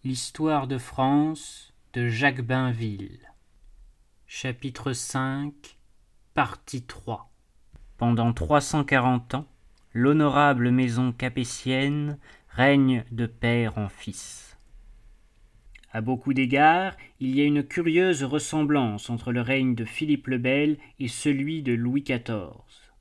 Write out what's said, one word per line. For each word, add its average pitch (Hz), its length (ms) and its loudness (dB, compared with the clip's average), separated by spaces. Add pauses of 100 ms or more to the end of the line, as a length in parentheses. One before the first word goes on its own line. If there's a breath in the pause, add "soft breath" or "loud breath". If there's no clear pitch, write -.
L'histoire 139 600 -2
de 131 100 -4
France 147 960 -2 (180)
de 123 160 -2
Jacques 127 340 0
Bainville. 117 800 -4 (1040)
Chapitre 127 680 -8
cinq, 135 600 -4 (800)
partie 127 500 -4
trois. - 460 -10 (680)
Pendant 117 340 2
trois 147 300 2
cent 143 240 0
quarante 127 480 2
ans, 139 160 -6 (420)
l'honorable 139 800 4
maison 123 400 2
capétienne 131 1080 -2 (280 soft breath)
règne 131 640 4
de 117 140 -2
père 117 520 -2
en 104 120 -4
fils. - 680 -16 (1300)
À 113 80 -6
beaucoup 127 340 -2
d'égards, 151 640 4 (240 loud breath)
il 131 160 -2
y 143 60 4
a - 20 4
une 147 220 2
curieuse 170 580 2
ressemblance 143 840 -2
entre 120 240 -4
le 123 80 0
règne 127 340 0
de 113 80 -6
Philippe 147 440 -2
le 127 100 -2
Bel 143 400 2 (240 loud breath)
et 123 80 -4
celui 147 540 -2
de 127 100 0
Louis 123 320 0
quatorze. - 960 -8